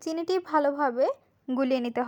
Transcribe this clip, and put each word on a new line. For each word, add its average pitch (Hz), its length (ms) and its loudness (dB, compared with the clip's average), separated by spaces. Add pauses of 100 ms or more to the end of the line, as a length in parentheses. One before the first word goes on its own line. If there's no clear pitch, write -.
চিনিটি 330 320 -2 (160)
ভালোভাবে 285 540 2 (520)
গুলিয়ে 262 280 2
নিতে 240 220 -2